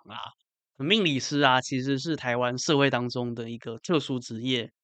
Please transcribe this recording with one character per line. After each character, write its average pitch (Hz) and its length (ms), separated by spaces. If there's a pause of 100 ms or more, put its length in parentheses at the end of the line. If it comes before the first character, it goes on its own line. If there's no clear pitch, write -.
啊。 110 160 (640)
命 208 180
理 147 160
师 143 220
啊， 127 220
其 131 180
实 135 180
是 151 160
台 123 220
湾 123 220
社 147 180
会 139 140
当 123 180
中 123 260
的 117 140
一 117 80
个 113 220
特 175 200
殊 131 200
职 117 240
业。 123 280 (140)